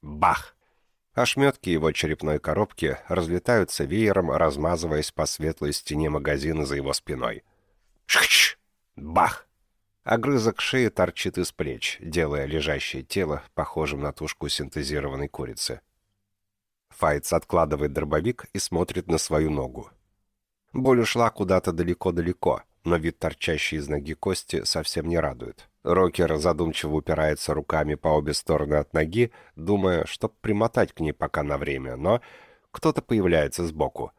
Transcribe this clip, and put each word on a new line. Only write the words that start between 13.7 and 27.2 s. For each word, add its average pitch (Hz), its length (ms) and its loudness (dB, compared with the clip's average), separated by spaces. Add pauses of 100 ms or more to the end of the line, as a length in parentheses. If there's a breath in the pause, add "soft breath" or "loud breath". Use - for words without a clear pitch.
на 71 120 -6
тушку - 340 -8
синтезированной 71 800 -4
курицы. - 540 -8 (1080)
Файтс 73 440 0
откладывает 76 600 0
дробовик 76 600 -2
и 98 60 -4
смотрит 165 480 -2
на 80 100 0
свою 78 340 0
ногу. 65 380 -6 (840)
Боль 131 280 4
ушла 117 280 2
куда-то 92 440 2
далеко-далеко, 87 920 0 (200)
но 85 120 2
вид 80 240 -2
торчащей 80 580 -2
из 71 120 -6
ноги 73 240 -4
кости - 500 -4
совсем 78 440 -2
не 85 120 2
радует. 62 500 -6 (140)
Рокер 87 540 4
задумчиво 80 580 0
упирается 76 580 0